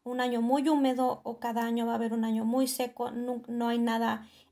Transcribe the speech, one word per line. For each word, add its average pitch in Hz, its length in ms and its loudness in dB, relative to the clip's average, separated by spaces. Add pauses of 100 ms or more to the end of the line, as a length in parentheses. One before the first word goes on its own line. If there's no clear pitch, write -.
un 247 160 -6
año 247 220 0
muy 262 260 2
húmedo 262 560 2
o 233 140 -8
cada 233 280 -2
año 233 200 0
va 233 60 0
a 233 40 -2
haber 226 180 -2
un 226 120 0
año 220 180 0
muy 247 240 2
seco, 240 440 -4
no, 240 360 -4
no 233 200 -2
hay 233 100 0
nada 226 500 0 (240)